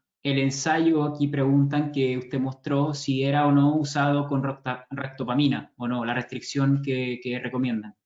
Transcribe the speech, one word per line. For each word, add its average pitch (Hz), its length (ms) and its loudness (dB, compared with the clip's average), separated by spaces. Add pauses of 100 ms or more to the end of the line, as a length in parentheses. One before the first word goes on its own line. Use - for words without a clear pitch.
(220)
el 139 160 0
ensayo, 156 680 2
aquí 143 240 -2
preguntan 143 640 2
que 127 280 0
usted 131 200 -6
mostró 143 540 -2
si 135 320 -2
era 143 220 2
o 143 60 4
no 143 240 6
usado 143 500 0
con 139 160 -2
recta-, - 480 -6
ractopamina, 135 880 -2
o 120 100 -4
no, 120 160 -2
la 117 80 -2
restricción 139 680 0
que, 127 400 -4
que 123 160 -6
recomiendan. 120 680 -4